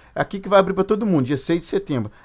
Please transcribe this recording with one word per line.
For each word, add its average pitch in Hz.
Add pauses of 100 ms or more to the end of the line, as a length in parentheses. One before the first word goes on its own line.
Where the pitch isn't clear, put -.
(140)
É -
aqui -
que 196
vai 196
abrir 185
pra 190
todo 214
mundo, 147
dia 139
seis 170
de -
setembro. 123 (140)